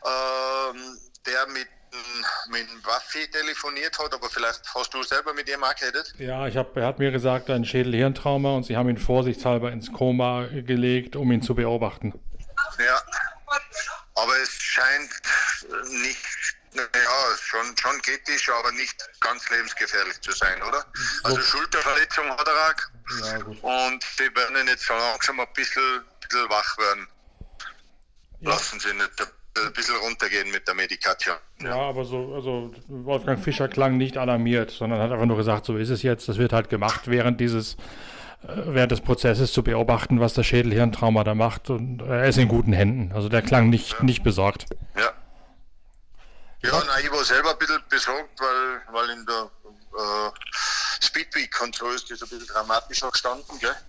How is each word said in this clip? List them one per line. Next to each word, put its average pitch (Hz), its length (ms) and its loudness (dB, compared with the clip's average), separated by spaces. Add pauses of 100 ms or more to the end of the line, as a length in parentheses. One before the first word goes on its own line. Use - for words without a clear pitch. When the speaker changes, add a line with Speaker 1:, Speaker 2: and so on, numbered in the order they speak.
Speaker 1:
ähm, 131 920 -4 (280)
der 127 220 0
mit, 131 200 -8 (800)
mit 117 180 -6
dem 113 160 -18
Waffi 127 460 -4
telefoniert 151 680 -6
hat, 151 140 -4
aber 123 160 -8
vielleicht 117 340 -4 (120)
hast 123 180 -4
du 131 100 -6
selber 147 300 -2
mit 143 160 -6
ihm 139 160 -4
auch 135 100 0
geredet? 135 440 -6
Speaker 2:
Ja, 131 280 -4
ich 123 100 -4
hab, 127 200 -2
er 120 100 0
hat 131 120 -2
mir 139 120 2
gesagt, 127 380 0
ein 123 160 0
Schädelhirntrauma 135 880 2
und 127 100 0
sie 113 120 -2
haben 123 140 2
ihn 113 80 0
vorsichtshalber 123 760 2
ins 117 200 -10
Koma 123 540 2
gelegt, 123 720 0
um 131 160 4
ihn 113 80 4
zu 120 140 -2
beobachten. 117 580 0 (680)
Speaker 1:
Ja, 127 220 4 (1120)
aber 117 280 2
es 127 80 -2
scheint 139 600 0 (920)
nicht - 540 -6 (220)
ja, 123 640 2
schon, 117 360 -4
schon 131 260 0
kritisch, 139 480 -2
aber 120 220 2
nicht 131 240 -6 (240)
ganz 123 300 -2
lebensgefährlich 107 720 0
zu 98 120 -4
sein, 92 300 0
oder? 127 220 -2 (380)
Speaker 2:
So. 117 60 0
Speaker 1:
Also 127 120 4
Schulterverletzung 143 880 2
hat 131 160 -2
er 156 80 4
auch. 156 720 0
Speaker 2:
Ja, 110 120 -4
gut. 107 240 -10
Speaker 1:
Und 127 420 0 (140)
die 131 180 2
werden 123 200 2
ihn 131 120 2
jetzt 127 180 0
so 120 80 2
langsam 120 460 0
ein 120 140 0
bisschen, 135 280 0 (460)
bisschen 120 220 0
wach 104 280 0
werden. 101 280 2 (1300)
Speaker 2:
Ja. - 100 -4
Speaker 1:
Lassen 104 300 -2
sie 101 120 -2
nicht 101 280 -2
ein, - 460 -6
ein 107 60 -6
bisschen 120 240 -2
runtergehen 101 540 -2
mit 98 180 -4
der 92 60 0
Medikation. 92 600 -2 (240)
Speaker 2:
Ja, - 160 -4
aber 131 280 -2
so, 127 300 -6
also 123 400 -6 (140)
Wolfgang 135 540 -2
Fischer 139 260 0
klang 135 280 4
nicht 131 220 2
alarmiert, 120 520 2
sondern 113 300 -2
hat 113 120 2
einfach 117 140 2
nur 113 120 4
gesagt, 107 260 2
so 110 140 -2
ist 110 120 0
es 113 120 0
jetzt, 123 260 0
das 101 80 -2
wird 120 160 4
halt 113 160 2
gemacht, 104 380 0
während 120 340 4
dieses, 117 340 0 (680)
äh, - 60 -14 (180)
während 127 260 4
des 107 80 0
Prozesses 120 540 4
zu 123 80 4
beobachten, 117 580 4
was 117 140 4
das 117 120 4
Schädelhirntrauma 113 760 4
da 107 100 2
macht. 113 360 0
Und, 120 320 -4
äh, - 40 -8 (160)
er - 40 4
ist 127 100 6
in 127 120 8
guten 110 260 6
Händen. 101 400 2
Also 104 160 0
der 117 100 4
klang 117 300 6
nicht, 113 280 4
Speaker 1:
Ja. 123 60 2
Speaker 2:
nicht 123 180 4
besorgt. 98 440 2 (300)
Speaker 1:
Ja. 110 160 2 (1500)
Ja, 123 100 2
Speaker 2:
Ja. 165 140 4
Speaker 1:
nein, 139 180 2
ich 143 80 -2
war 143 120 2
selber 135 280 4
ein 151 60 -2
bisschen 156 300 0
besorgt, 139 520 -2
weil, 127 420 0 (100)
weil 117 180 0
in 117 160 -10
der, 113 240 -2 (480)
äh, 104 320 -2 (720)
Speedweek - 600 -2
und 120 140 -6
so 120 140 -4
ist 123 200 -6
das 117 120 -12
ein 117 60 -12
bisschen 117 200 -14
dramatischer 113 600 -2
gestanden, 131 480 -4
gell? 120 160 -2 (140)